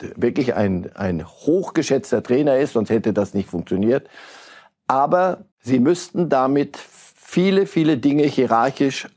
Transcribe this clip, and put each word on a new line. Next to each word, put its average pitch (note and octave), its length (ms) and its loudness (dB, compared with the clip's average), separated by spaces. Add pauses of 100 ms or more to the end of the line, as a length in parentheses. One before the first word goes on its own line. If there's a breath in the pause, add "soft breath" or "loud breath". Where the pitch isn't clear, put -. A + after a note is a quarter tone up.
(160)
wirklich A#2+ 380 0
ein, F#2+ 400 -2
ein F2+ 320 -4
hochgeschätzter C#3+ 960 -2
Trainer C3+ 360 2
ist, C#3+ 140 0
sonst G#2+ 180 0
hätte A2 220 0
das G2 220 -2
nicht G2+ 140 -4
funktioniert. G2 600 -2 (800 loud breath)
Aber E3 560 0 (160)
sie B2 180 0
müssten E3 500 0
damit C#3 500 0
viele, - 880 -2
viele D#3+ 300 0
Dinge C#3+ 280 2
hierarchisch C3 920 0